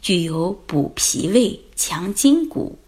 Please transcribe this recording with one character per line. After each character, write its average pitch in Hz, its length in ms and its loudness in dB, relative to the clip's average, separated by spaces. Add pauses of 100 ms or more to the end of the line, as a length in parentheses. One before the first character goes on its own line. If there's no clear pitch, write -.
具 180 220 0
有 165 300 -2 (140)
补 147 300 -2
脾 - 320 -2
胃、 220 320 2 (160)
强 175 380 -4
筋 294 340 4
骨 - 400 -8